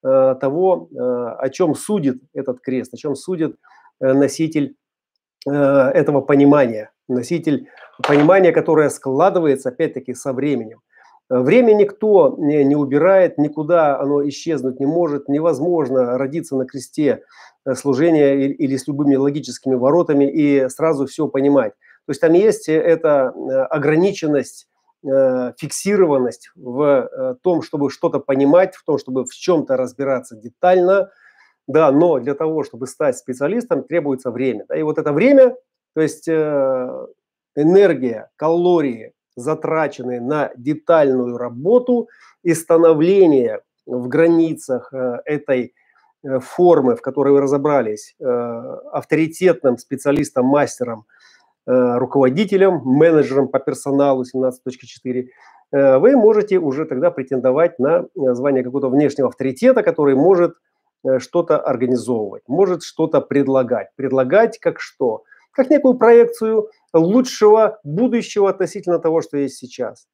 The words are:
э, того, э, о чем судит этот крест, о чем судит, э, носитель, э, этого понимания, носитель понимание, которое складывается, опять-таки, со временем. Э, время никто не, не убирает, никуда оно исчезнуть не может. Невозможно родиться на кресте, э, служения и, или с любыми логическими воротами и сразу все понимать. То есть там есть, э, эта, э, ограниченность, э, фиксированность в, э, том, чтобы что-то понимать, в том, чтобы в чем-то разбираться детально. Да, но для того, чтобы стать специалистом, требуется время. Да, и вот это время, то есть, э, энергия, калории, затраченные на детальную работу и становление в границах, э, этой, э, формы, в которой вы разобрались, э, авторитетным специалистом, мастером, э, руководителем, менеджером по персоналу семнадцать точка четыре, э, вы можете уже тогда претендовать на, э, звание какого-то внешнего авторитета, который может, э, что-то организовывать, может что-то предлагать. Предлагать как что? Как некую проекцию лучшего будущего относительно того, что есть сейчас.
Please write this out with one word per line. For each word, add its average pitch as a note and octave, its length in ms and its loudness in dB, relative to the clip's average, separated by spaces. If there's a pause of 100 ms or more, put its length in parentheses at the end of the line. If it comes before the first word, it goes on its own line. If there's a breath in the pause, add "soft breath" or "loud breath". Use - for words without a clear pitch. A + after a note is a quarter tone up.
э, C3 380 2
того, E3+ 500 -2
э, C3 60 -18
о B2 520 -6
чем D#3 260 -2
судит C#3+ 480 -4 (100)
этот C3 260 -8
крест, C3 360 -8
о - 20 -20
чем C#3+ 180 -8
судит, D#3+ 400 -8 (440 soft breath)
э, C3 140 0
носитель, C#3+ 640 -2 (720)
э, C#3 40 -4
этого C#3 720 2
понимания, C#3 680 2 (180)
носитель C3 640 -4 (380 loud breath)
понимание, E3 440 4
которое D#3 380 2
складывается, C#3+ 800 0
опять-таки, C3 440 -6
со C3 200 -8
временем. B2 460 -6 (500 soft breath)
Э, B2+ 100 0
время G#3+ 340 4
никто G3+ 680 2
не, D3 240 2
не C#3+ 120 2
убирает, D#3+ 640 2
никуда D3+ 600 0
оно C#3+ 300 -2
исчезнуть C3 500 -6
не C#3 80 -2
может. D3+ 420 -2
Невозможно C#3 880 -2
родиться C#3 380 -6
на C3 100 -4
кресте, B2+ 580 -4 (420 soft breath)
э, C3 100 -4
служения C#3+ 600 2
и, C#3 180 -2
или C#3 240 -4
с C3 100 -10
любыми C#3+ 280 0
логическими C3 600 -4
воротами C#3+ 500 2
и C#3 440 0
сразу C#3+ 380 -2
все C#3+ 200 -6
понимать. C3+ 460 0 (340 soft breath)
То D3+ 40 -8
есть C#3+ 100 -6
там E3 120 4
есть, G3+ 360 2
э, D#3 100 0
эта, D3+ 560 0
э, - 160 -10 (260)
ограниченность, D#3 880 -2 (380)
э, C3 520 0
фиксированность D3+ 960 -2
в, B2 280 -10
э, C3 600 -2
том, E3+ 200 0
чтобы C#3+ 280 -4
что-то D3 280 -4
понимать, C#3+ 560 2
в - 100 -20
том, D3 140 -2
чтобы B2+ 260 -6
в B2+ 80 -14
чем-то D3 440 -2
разбираться B2+ 580 -6
детально. F3+ 760 0 (580 soft breath)
Да, D3 240 4
но D#3 280 4
для C3+ 160 -6
того, D#3 280 -4
чтобы B2 240 -12
стать C3+ 300 -4
специалистом, D3 680 -6
требуется C#3 480 -4
время. A2+ 380 -4
Да, - 80 -4
и D#3 60 -2
вот D#3 160 -4
это D3 140 -4
время, B3+ 420 4 (400)
то D#3 60 -2
есть, D#3 280 -4
э, C3+ 800 -2 (480)
энергия, D3 840 2
калории, D#3 760 0 (240)
затраченные C#3+ 840 -4
на C#3+ 360 -4
детальную C3 800 0
работу G#3+ 720 0 (340 soft breath)
и E3+ 120 0
становление E3 1040 4 (260)
в B2 220 -8
границах, D#3+ 840 0
э, B2+ 320 -6
этой, C#3+ 480 -4 (520)
э, C3 160 -4
формы, D3+ 540 4
в - 60 -16
которой C#3 320 0
вы C#3 80 4
разобрались, C#3 800 -2
э, D3+ 40 -10 (680)
авторитетным D#3 840 0
специалистом, C#3+ 680 -2
мастером, B2 580 -2 (600 soft breath)
э, B2 320 2
руководителем, E3 840 2
менеджером C#3 640 2
по C3 100 -2
персоналу C#3 640 -2
семнадцать B2+ 380 -6
точка B2+ 240 -14
четыре, B2+ 420 -10 (440 soft breath)
э, C3+ 260 4
вы B3+ 180 4
можете G#3 420 2
уже D3+ 260 -4
тогда D#3 260 -2
претендовать C3+ 680 -2
на, - 280 0 (100)
э, C3 180 0
звание C3 280 -2
какого-то C3 260 -4
внешнего C#3+ 400 0
авторитета, G#3+ 540 0
который C#3+ 320 2
может, F3 400 2 (500)
э, C3 140 0
что-то E3 400 -2
организовывать, A#2 880 -4
может F3 360 0
что-то D#3+ 380 -2
предлагать. C3 760 -2
Предлагать C3+ 600 0
как D#3+ 220 -6
что? A#2 420 -6 (300 soft breath)
Как C4 180 -2
некую C4+ 240 2
проекцию A3+ 760 2 (240 loud breath)
лучшего G#3+ 920 2
будущего G3+ 640 -2
относительно F3+ 500 -4
того, E3 220 0
что D#3+ 160 -8
есть C#3 200 -4
сейчас. A#2+ 560 -12